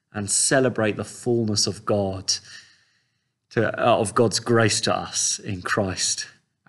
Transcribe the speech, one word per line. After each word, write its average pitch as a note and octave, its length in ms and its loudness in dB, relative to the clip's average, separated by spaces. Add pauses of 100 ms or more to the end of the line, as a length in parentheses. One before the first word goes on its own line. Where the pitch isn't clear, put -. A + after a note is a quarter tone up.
(140)
and G2+ 160 -4
celebrate A#2 640 2
the G#2 80 -6
fullness A#2 600 -2
of F#2+ 180 -6
God, G2 480 -2 (1160)
to, A2 180 0 (100)
uh, A2+ 180 4
of G2 180 0
God's A2+ 240 2
grace A2+ 440 4
to F#2 140 0
us - 440 -4
in F#2 200 -6
Christ - 680 -2 (420)